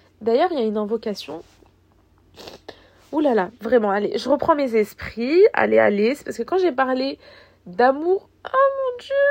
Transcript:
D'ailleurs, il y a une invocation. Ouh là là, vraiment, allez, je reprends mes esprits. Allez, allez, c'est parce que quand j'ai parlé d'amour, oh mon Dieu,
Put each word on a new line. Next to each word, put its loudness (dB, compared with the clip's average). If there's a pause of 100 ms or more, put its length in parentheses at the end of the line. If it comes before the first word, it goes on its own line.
(220)
D'ailleurs, 2
il -4
y 0
a 0
une -2
invocation. -6 (1700)
Ouh -4
là 4
là, 0 (100)
vraiment, 0
allez, -2
je -6
reprends 2
mes -2
esprits. 0 (100)
Allez, 2
allez, 2
c'est -12
parce -12
que -6
quand -2
j'ai 2
parlé -2 (460)
d'amour, 0 (160)
oh 2
mon -6
Dieu, -8 (160)